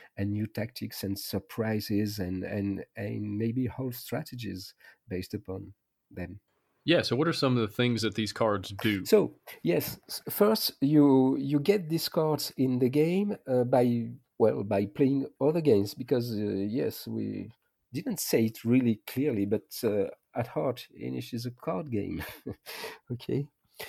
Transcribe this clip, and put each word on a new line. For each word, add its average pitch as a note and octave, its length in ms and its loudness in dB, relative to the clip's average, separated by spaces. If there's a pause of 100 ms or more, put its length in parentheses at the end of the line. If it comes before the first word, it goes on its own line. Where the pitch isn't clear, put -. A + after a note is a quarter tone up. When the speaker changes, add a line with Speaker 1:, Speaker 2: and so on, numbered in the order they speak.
(160)
Speaker 1:
and G2+ 160 -2
new G#2+ 140 -2
tactics - 560 -8
and G2 160 -4
surprises G#2 1000 -2
and, F#2 260 -4
and, G2 400 -4 (120)
and G#2 420 -6
maybe A#2 280 0
whole B2+ 260 -6
strategies A2 840 -8 (340)
based F#2+ 260 -6
upon G2 400 -10 (360)
them. F2+ 300 -10 (460)
Speaker 2:
Yeah, D#3+ 160 4
so - 140 -2
what D#3 120 0
are D#3+ 60 0
some B2+ 240 2
of - 20 4
the G#2+ 140 0
things A#2+ 280 2
that A2 120 0
these G#2+ 180 -2
cards G2+ 380 0 (120)
do? G2+ 220 0
Speaker 1:
So, - 300 4 (280)
yes, D#3+ 460 -2
s-, - 220 -12
first G#3+ 500 2
you, C#3 560 6
you C#3 240 0
get F3 300 0
these E3 180 -2
cards D#3 480 0
in C3 220 2
the B2+ 100 4
game, F3 480 2 (100)
uh, B2+ 180 2
by, B2 440 4 (300)
well, A2 260 4
by G2+ 220 2
playing C3+ 400 2 (160)
other D#3+ 180 2
games, G#2 320 4
because, A#2+ 400 -2
uh, G#2 100 -2
yes, G#2 640 -2
we G#2+ 440 -6 (420)
didn't F3+ 280 -6
say A#2 260 2
it - 180 -6
really A#2+ 420 4
clearly, B2+ 380 0
but, G2+ 200 0 (200)
uh, G#2 200 2 (300)
at A#2+ 120 -2
heart, C#3+ 400 -4 (120)
Inis B2 360 -6
is A#2 100 -6
a B2 60 -8
card D#3+ 400 -6
game. F#2 320 -4 (240)
<laughs> - 640 -14
Okay. B2+ 340 -4 (420)